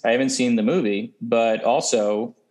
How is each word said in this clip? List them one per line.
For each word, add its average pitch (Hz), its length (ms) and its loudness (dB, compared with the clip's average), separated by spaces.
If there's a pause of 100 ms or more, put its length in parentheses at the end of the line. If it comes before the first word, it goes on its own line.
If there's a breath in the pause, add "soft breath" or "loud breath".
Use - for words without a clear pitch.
I 113 80 2
haven't 131 200 0
seen 123 240 0
the 107 80 2
movie, 113 580 0
but 113 420 0
also, 113 720 0 (160)